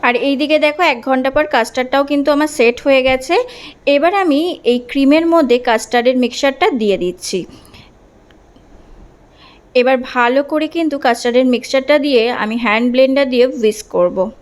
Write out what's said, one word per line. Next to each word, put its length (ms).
আর 140
এই 200
দিকে 220
দেখো 240
এক 180
ঘন্টা 300
পর 160
কাস্টার্ডটাও 580
কিন্তু 280
আমার 140
সেট 360
হয়ে 200
গেছে। 400
এবার 280
আমি 500
এই 140
ক্রিমের 480
মধ্যে 320
কাস্টার্ডের 580
মিক্সচারটা 540
দিয়ে 280
দিচ্ছি। 460
এবার 240
ভালো 440
করে 240
কিন্তু 320
কাস্টার্ডের 480
মিক্সচারটা 520
দিয়ে 320
আমি 280
হ্যান্ড 340
ব্লেন্ডার 380
দিয়ে 160
হুইস্ক 400
করব। 440